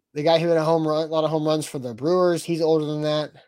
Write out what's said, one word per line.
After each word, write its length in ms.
the 100
guy 160
who 80
hit 100
a 60
home 240
run, 220
a 20
lot 120
of 80
home 140
runs 200
for 140
the 140
Brewers, 500
he's 180
older 240
than 160
that. 300